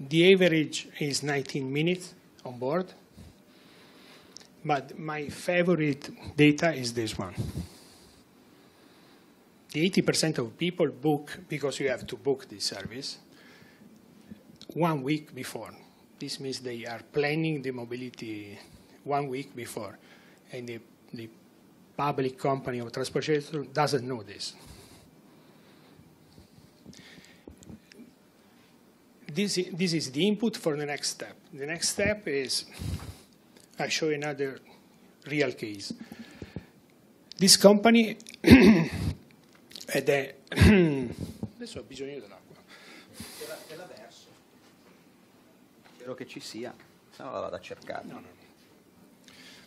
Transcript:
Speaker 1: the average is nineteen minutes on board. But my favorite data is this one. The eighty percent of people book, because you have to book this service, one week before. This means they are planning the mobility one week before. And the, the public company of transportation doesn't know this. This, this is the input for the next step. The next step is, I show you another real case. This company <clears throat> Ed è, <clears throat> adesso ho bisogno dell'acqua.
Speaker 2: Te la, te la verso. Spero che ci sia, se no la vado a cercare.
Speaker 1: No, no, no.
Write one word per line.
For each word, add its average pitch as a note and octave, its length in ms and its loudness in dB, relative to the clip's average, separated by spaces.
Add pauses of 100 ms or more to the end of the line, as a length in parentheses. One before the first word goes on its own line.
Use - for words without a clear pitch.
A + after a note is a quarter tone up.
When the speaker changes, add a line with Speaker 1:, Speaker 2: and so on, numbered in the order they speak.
Speaker 1:
the E3 240 8
average E3 560 4 (100)
is C#3+ 240 -2
nineteen C#3 500 -4
minutes E3 420 -2 (300)
on B2 140 -12
board. D#3 340 -4 (1700)
But C#3+ 340 -2
my D3+ 300 -6
favorite E3+ 800 2 (260)
data D3 360 6
is B2 220 -4
this A2+ 240 -4
one. F#2+ 160 -8 (2500)
The D3+ 120 0
eighty F#3+ 180 2
percent D#3 360 0
of A#2 180 -6
people F3 320 0
book, C#3+ 580 -2
because D3 320 -6
you C#3 120 -2
have A#2+ 160 -6
to B2 100 -10
book B2+ 320 -2
this G3 160 -10
service, F#3+ 540 -10 (1500)
one D#3 300 0
week D3+ 320 -4
before. A#2 360 -12 (480)
This C#3+ 220 -10
means C3+ 200 -6
they A#2+ 260 -8
are A#2 140 -10 (120)
planning D3+ 480 0
the C3 120 -6
mobility A#2 840 -10 (460)
one C#3 240 -2
week C3+ 260 -8
before. A2 440 -12 (520)
And B2 160 -12
the, A#2 140 -12 (320)
the A2+ 160 -10 (640)
public C3+ 440 -2
company C3 400 -2
of A#2 120 -8
transportation D3 840 -2
doesn't C3 360 2
know B2 140 -6
this. G2 320 -12 (4000)
This, F#3 280 -2 (140)
this F3 200 0
is C3+ 180 -2
the D3 160 2
input G#3+ 300 0
for D#3 180 0
the D3 120 -4
next - 240 -6
step. - 260 -12 (160)
The C#3 140 -10
next D#3+ 240 -2
step G#3 360 0
is, C#3 380 -2 (1160)
I D3 100 -4
show - 200 0
you D3+ 60 2
another C#3 460 -4 (680)
real C#3 240 0
case. G#2 400 -8 (1400)
This F#3+ 200 6
company G#3+ 600 8 (260)
<clears throat> F#3+ 480 10 (1040)
Ed C3 140 0
è, C#3 340 2
<clears throat> - 60 -20
adesso E3 1300 4
ho B2 60 -14
bisogno C3+ 340 -12
dell'acqua. G2+ 380 -20 (600)
Speaker 2:
Te - 300 -14
la, - 80 -12
te - 220 -16
la F3+ 100 -16
verso. - 400 -20 (1700)
Spero B2+ 200 -12
che B2 120 -12
ci - 140 -14
sia, A2+ 340 -10 (400)
se - 80 -18
no C3+ 80 -12
la G#2+ 80 -6
vado F2 160 -6
a F2+ 60 -8
cercare. - 440 -12
Speaker 1:
No, - 100 -14
no, - 60 -16
no. - 1120 -20 (340)